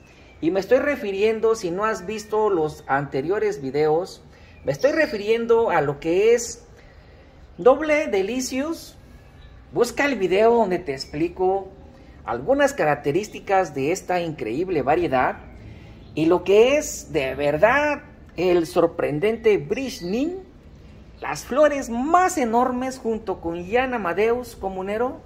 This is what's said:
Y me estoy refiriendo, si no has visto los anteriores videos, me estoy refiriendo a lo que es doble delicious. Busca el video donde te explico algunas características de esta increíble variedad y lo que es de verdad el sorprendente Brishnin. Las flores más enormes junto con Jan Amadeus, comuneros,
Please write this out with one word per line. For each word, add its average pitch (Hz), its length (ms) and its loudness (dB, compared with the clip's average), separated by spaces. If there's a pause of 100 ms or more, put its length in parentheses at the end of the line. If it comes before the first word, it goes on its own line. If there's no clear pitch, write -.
(400)
Y 156 100 0
me 196 80 0
estoy 233 200 2
refiriendo, 220 760 0
si 190 160 -4
no 190 140 -2
has 190 220 -4
visto 214 440 -2
los 156 380 -2
anteriores 147 720 -2
videos, 151 580 0 (440)
me - 80 -2
estoy 262 180 0
refiriendo 226 800 2
a 170 100 2
lo 143 200 -2
que 196 340 4
es - 300 -4 (920)
doble 294 520 4
delicious. 254 880 -4 (760)
Busca 233 340 0
el 277 100 0
video 196 380 4
donde 185 260 2
te 143 120 -6
explico 185 760 -4 (560)
algunas 240 480 0
características 175 1000 0
de 135 180 -2
esta 180 280 -2
increíble 151 640 -4
variedad 147 540 0 (800)
y - 100 0
lo 170 160 4
que 226 360 6
es - 340 -8
de 135 240 -2
verdad 214 640 2 (360)
el 175 300 2
sorprendente 180 880 0
Brishnin. 240 960 -6 (680)
Las 143 240 -8
flores 277 460 2
más 339 480 2
enormes 254 600 0
junto 220 440 -4
con 175 280 -8
Jan 247 220 0
Amadeus, 220 640 -2
comuneros, 196 560 -4 (140)